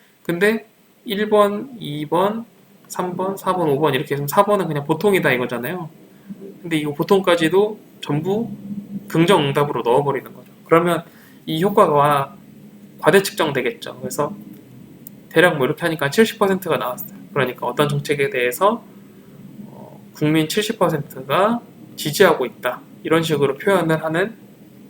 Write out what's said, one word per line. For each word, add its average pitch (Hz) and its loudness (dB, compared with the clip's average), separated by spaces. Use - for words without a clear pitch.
근데 202 0
일 208 -4
번, 214 2
이 151 -8
번, 196 -2
삼 180 -6
번, 190 -4
사 190 -4
번, 175 0
오 143 0
번 147 2
이렇게 147 -2
해서 143 -6
사 202 2
번은 202 0
그냥 143 -4
보통이다 160 2
이거잖아요. 127 -4
근데 165 -4
이거 151 -4
보통까지도 185 2
전부 185 -4
긍정 170 4
응답으로 143 0
넣어버리는 135 2
거죠. - -20
그러면 170 2
이 160 -4
효과가 147 4
과대 185 6
측정되겠죠. 131 -4
그래서 147 -6
대략 165 4
뭐 127 2
이렇게 143 -4
하니까 160 -2
칠십 220 -8
퍼센트가 185 0
나왔어요. - -8
그러니까 127 -4
어떤 143 0
정책에 143 -2
대해서, 135 0
어, - -20
국민 156 2
칠십 208 -2
퍼센트가 160 0
지지하고 151 4
있다. 123 -6
이런 165 2
식으로 139 0
표현을 165 2
하는, 165 -2